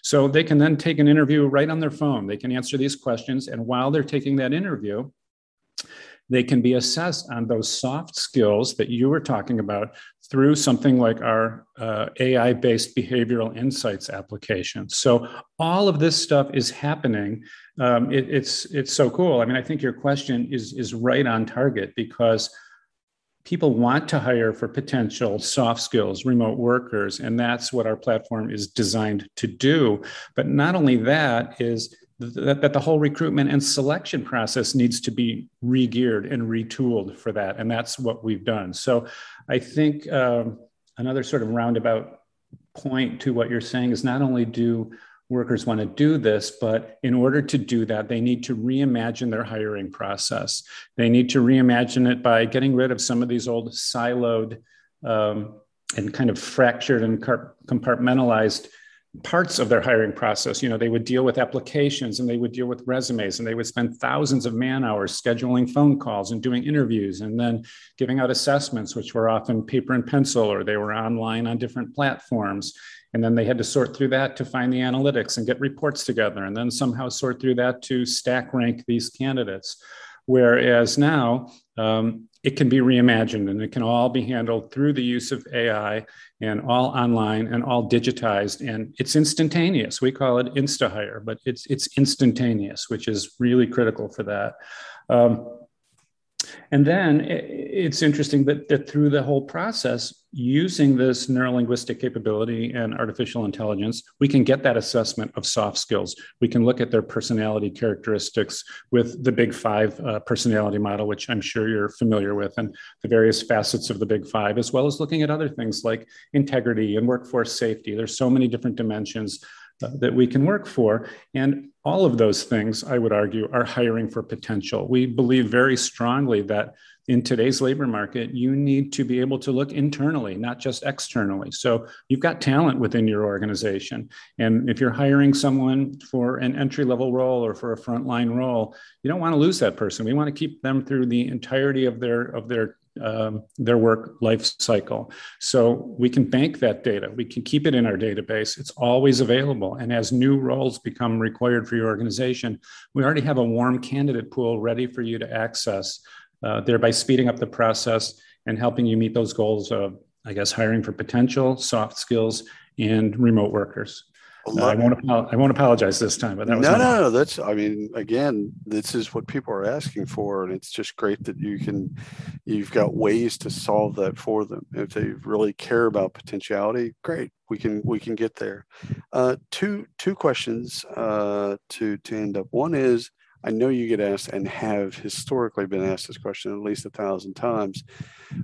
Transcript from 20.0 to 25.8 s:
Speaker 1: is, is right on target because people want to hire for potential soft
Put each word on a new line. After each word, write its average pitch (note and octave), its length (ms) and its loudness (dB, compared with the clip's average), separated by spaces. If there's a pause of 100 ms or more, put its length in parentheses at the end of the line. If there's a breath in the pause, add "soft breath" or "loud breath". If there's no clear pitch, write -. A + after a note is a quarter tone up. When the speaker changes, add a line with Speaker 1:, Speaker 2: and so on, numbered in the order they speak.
Speaker 1:
is, A2+ 220 -6
is A2+ 180 -6
right B2 340 2
on A#2 200 0
target B2 500 -2
because A2+ 540 0 (960 loud breath)
people D#3+ 280 2
want A#2+ 380 2
to D#3 80 2
hire A#2 340 2
for A2+ 160 -6
potential A#2+ 720 -2
soft A#2 420 0